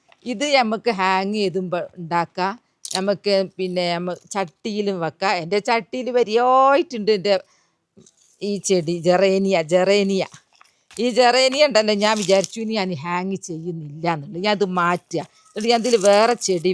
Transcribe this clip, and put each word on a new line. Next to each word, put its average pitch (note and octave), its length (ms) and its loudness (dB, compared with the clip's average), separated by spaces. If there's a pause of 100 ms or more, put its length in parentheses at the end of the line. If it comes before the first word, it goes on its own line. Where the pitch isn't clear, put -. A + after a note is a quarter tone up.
(320)
ഇത് B3+ 160 -4 (100)
നമുക്ക് A3+ 320 0 (120)
ഹാങ് F#3+ 400 0
ചെയ്തും F#3 340 -2
പ-, D#3+ 100 -6 (140)
ഉണ്ടാക്കാം. E3+ 520 -4 (420)
നമുക്ക് G3 400 -2 (220)
പിന്നെ F3+ 260 -4 (140)
നമ്മ F3+ 160 -6 (220)
ചട്ടിയിലും G3+ 680 -4
വെക്കാം. F#3+ 400 -2
എൻ്റെ F3 160 -2 (100)
ചട്ടിയിൽ A#3 380 -4 (100)
വരിയായിട്ടുണ്ട് B3 1000 2
എൻ്റെ G3 180 0 (1120)
ഈ - 20 -2 (180)
ചെടി, F3 260 0 (120)
ജെറേനിയ, F#3+ 500 4 (160)
ജെറേനിയ. F#3+ 500 2 (800)
ഈ A#3+ 40 0 (120)
ജെറേനിയ C4 500 4
ഉണ്ടല്ലോ, G#3+ 260 2 (100)
ഞാൻ G#3+ 180 2
വിചാരിച്ചു F#3+ 420 2
ഇനി A3 160 -6
ഞാൻ F#3 140 -4 (100)
ഹാങ് F#3 420 -4
ചെയ്യുന്നില്ല D#3+ 680 -10
എന്നുള്ളത്. D#3 320 -10
ഞാൻ G#3 120 2
അത് G3+ 80 0 (140)
മാറ്റുക. E3+ 460 -2 (260)
എന്നിട്ട് A3 220 -2
ഞാൻ A#3 100 2
ഇതിൽ A#3+ 120 4 (120)
വേറെ A3 280 6 (120)
ചെടി F3+ 260 0